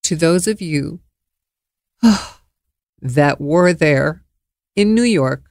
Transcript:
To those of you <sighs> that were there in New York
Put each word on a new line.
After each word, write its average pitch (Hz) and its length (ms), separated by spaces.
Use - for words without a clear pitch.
To 175 140
those 170 280
of 214 160
you 156 380
<sighs> - 1000
that 139 380
were 170 340
there 147 520
in 208 180
New 233 100
York 135 480